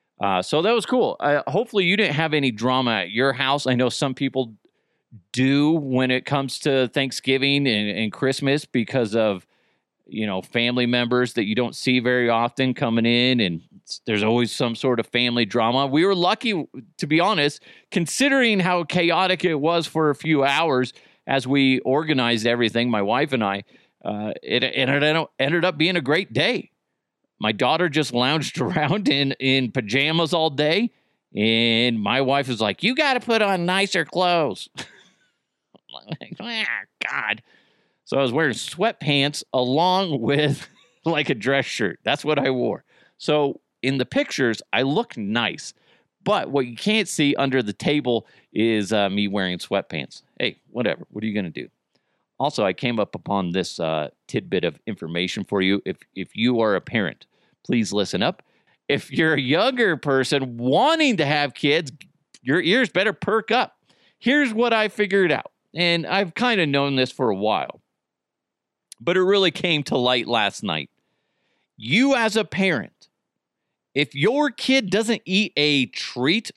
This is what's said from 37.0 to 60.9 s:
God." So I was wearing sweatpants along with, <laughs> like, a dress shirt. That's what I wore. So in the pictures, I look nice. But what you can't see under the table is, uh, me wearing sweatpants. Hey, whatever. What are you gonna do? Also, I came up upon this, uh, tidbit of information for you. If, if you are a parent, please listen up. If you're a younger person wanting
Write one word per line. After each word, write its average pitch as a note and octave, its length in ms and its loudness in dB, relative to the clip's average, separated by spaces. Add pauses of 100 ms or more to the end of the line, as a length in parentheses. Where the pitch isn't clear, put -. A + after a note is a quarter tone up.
God." A2 320 -4 (640)
So - 120 -4
I C#3 60 2
was B2+ 80 0
wearing C#3 240 0
sweatpants D3 880 -2 (100)
along D#3+ 680 0
with, C#3 480 0 (180)
<laughs> - 180 -20
like, D3+ 240 0
a D3 60 2
dress C3 300 0
shirt. F2+ 400 -4
That's C3 200 -2
what D3 140 0
I C3 120 0
wore. A#2+ 340 -2 (340)
So D3+ 420 0 (220)
in C3+ 160 -2
the B2+ 80 -2
pictures, C#3 560 -2 (100)
I A2+ 100 2
look D3+ 340 -2
nice. G#2+ 580 -4 (480)
But E3 300 0
what C#3 140 0
you A#2+ 100 -12
can't G#3 320 0
see D3 260 2
under C3 300 0
the G2+ 80 -6
table B2 560 -2 (240)
is, G#2+ 400 0
uh, G2+ 180 2
me G2+ 160 -2
wearing F#2+ 320 -2
sweatpants. - 640 -6 (160)
Hey, - 220 -4 (100)
whatever. A#2 400 -4
What G#2+ 140 -10
are - 20 -2
you G#2+ 80 -4
gonna F#2+ 160 -4
do? C2 180 -12 (680)
Also, C3 260 0
I F#2+ 80 2
came A#2 280 -4
up - 160 -4
upon F#2 340 -2
this, F2 300 -4
uh, D#2+ 300 -2 (180)
tidbit F#2+ 340 -4
of E2+ 240 -4
information F2+ 560 -6
for G2+ 180 -2
you. F#2+ 240 0
If, F#2 120 -6 (180)
if F#2+ 220 -12
you A#2 240 0
are G#2+ 160 2
a F2 40 0
parent, - 460 -4 (380)
please A2+ 280 0
listen G2+ 300 -2
up. D#3 180 -2 (480)
If - 220 -2
you're D#3+ 240 2
a C#3+ 60 0
younger F#3+ 560 2
person C3+ 640 0
wanting A#3+ 580 2